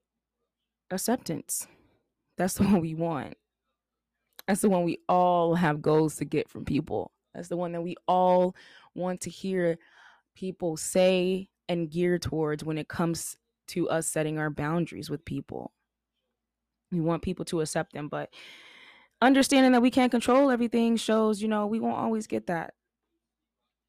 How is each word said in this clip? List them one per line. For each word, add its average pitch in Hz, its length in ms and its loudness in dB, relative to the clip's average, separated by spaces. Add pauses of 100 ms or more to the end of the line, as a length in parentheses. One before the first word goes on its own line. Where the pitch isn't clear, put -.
(920)
acceptance. - 760 -6 (680)
That's 185 180 -2
the 202 80 2
<laughs> - 20 2
one 196 160 4
we 160 140 -6
want. 156 420 -6 (1120)
That's 196 140 0
the 214 80 2
one 180 140 2
we 170 160 -2 (100)
all 175 460 4
have 151 260 0
goals 156 360 2
to 147 80 -8
get 143 240 -4
from - 140 -14
people. 143 480 -4 (220)
That's 175 160 -12
the 175 80 -6
one 175 160 -6
that 170 80 -6
we 175 140 -8 (120)
all 180 480 4 (400)
want 180 260 -6
to - 80 -10
hear 175 480 -2 (580)
people 175 420 -6
say 185 720 2 (200)
and 170 220 -2
gear 175 260 2
towards 151 460 -4
when 156 140 -4
it 151 100 -8
comes - 500 -4 (300)
to 165 220 -4
us 160 180 -2
setting 156 320 -4
our 156 100 -2
boundaries 151 600 -4
with 147 160 -8
people. - 480 -10 (1160)
We 175 100 0
want 160 200 0
people 175 240 -6
to 170 140 -4
accept 156 320 -4
them, 147 160 -10
but 147 260 -8 (880)
understanding 262 520 6
that 240 80 6
we 247 100 4
can't 254 200 4
control 254 380 4
everything 233 460 2
shows, 220 460 0
you 220 80 -2
know, 208 180 0
we 220 140 -2
won't 233 160 -2
always 220 300 -4
get 220 200 -6
that. 170 260 -6 (1160)